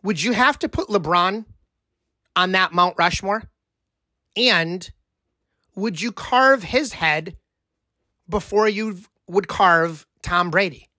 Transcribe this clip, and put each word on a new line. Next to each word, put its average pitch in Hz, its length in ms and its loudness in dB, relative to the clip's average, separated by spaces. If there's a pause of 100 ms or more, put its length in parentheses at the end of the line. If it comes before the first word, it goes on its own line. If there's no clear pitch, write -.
Would 180 180 -2
you 233 100 -2
have 254 280 2
to - 80 -2
put - 200 -6
LeBron 185 560 0 (920)
on 180 160 0
that 185 200 2
Mount 175 240 2
Rushmore? 190 540 -2 (840)
And 180 560 0 (840)
would 190 260 -6
you 226 100 -4
carve 254 520 2
his 247 320 -4
head 160 420 -4 (880)
before 208 400 -2
you 208 340 -4 (280)
would 175 180 -2
carve 165 600 2 (160)
Tom 175 280 -2
Brady? 180 380 -2 (100)